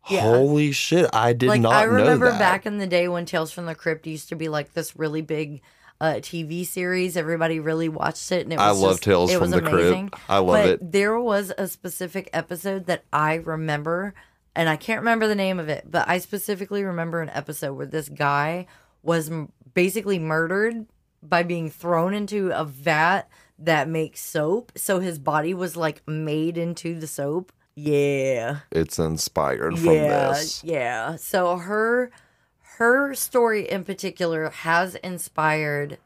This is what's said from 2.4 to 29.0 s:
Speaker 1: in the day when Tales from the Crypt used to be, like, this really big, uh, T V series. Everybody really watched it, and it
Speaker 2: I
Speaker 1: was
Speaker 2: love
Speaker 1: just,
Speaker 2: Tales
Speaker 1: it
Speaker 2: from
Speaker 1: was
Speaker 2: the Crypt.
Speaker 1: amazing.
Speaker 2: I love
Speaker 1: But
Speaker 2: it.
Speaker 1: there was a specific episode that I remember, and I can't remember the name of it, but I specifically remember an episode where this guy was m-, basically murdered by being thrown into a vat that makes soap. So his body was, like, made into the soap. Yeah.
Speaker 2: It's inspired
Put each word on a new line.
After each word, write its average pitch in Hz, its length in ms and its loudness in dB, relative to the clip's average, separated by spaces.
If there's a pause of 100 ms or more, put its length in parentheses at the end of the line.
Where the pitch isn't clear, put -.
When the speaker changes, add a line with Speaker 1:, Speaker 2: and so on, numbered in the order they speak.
Speaker 1:
in 208 120 -4
the 196 100 -4
day 175 200 2
when 170 180 -2
Tales 160 260 -2
from 175 140 -10
the 160 100 -8
Crypt 160 320 -4
used 156 220 -10
to 170 60 -8
be, 160 140 -6
like, 147 240 -4
this 165 220 -6
really 156 260 -4
big, 151 400 -6 (380)
uh, 156 220 0
T 165 220 -10
V 170 200 -6
series. 180 540 -2
Everybody 165 420 0
really 160 300 -2
watched - 420 -4
it, 180 120 0
and 165 100 -6
it 156 60 -2
Speaker 2:
I 104 120 6
Speaker 1:
was 98 100 2
Speaker 2:
love 95 120 6
Speaker 1:
just, - 100 -2
Speaker 2:
Tales 92 280 4
Speaker 1:
it 185 40 2
Speaker 2:
from 175 60 2
Speaker 1:
was 87 100 2
Speaker 2:
the 180 100 4
Crypt. 156 140 0
Speaker 1:
amazing. 185 340 4 (200)
Speaker 2:
I 98 80 4
love 92 100 4
Speaker 1:
But 208 220 6
Speaker 2:
it. 175 220 0
Speaker 1:
there 202 280 2
was 208 380 0
a 190 100 -2
specific 185 680 -8
episode 180 520 -4
that 170 260 -2
I 151 240 2
remember, 160 760 -4 (420)
and 165 140 0
I 156 60 2
can't 214 260 -4
remember 220 260 2
the 208 80 2
name 190 240 0
of 151 100 -6
it, - 200 -6
but 165 180 0
I 180 120 0
specifically 202 640 -6
remember 170 380 -4
an 156 120 -8
episode 143 400 -6
where 139 140 -8
this 143 220 -6
guy 147 580 0 (340)
was 160 300 0
m-, 156 200 -8 (220)
basically 190 460 0
murdered 185 680 -2 (380)
by 170 180 2
being 170 300 -4
thrown 170 420 0
into 202 400 -2
a 156 100 -2
vat 156 600 2 (340)
that 156 320 2
makes 160 300 -4
soap. 165 560 -2
So 185 240 0
his 180 180 -4
body 151 380 0
was, 175 200 -6
like, 160 320 -4
made 156 520 -2
into 170 400 -6
the 156 80 -10
soap. 151 440 -6 (260)
Yeah. 143 840 0 (120)
Speaker 2:
It's 82 280 0
inspired 78 800 -2